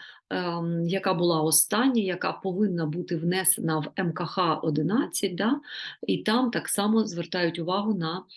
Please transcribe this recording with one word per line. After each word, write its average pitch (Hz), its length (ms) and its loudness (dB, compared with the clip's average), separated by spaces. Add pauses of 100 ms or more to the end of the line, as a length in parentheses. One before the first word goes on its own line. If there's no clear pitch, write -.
(300)
ем, 170 560 -2
яка 190 280 0
була 170 280 2
остання, 220 600 4
яка 180 300 -2
повинна 180 540 0
бути 175 300 -2
внесена 170 600 2
в 147 220 -4
М 175 120 0
К 170 140 -4
Х 170 280 0
одинадцять, 180 800 0
да? 226 260 0 (460)
І 185 120 0
там 233 320 2
так - 180 -4
само 214 380 2
звертають 170 520 -2
увагу 196 360 0
на 175 280 -4 (140)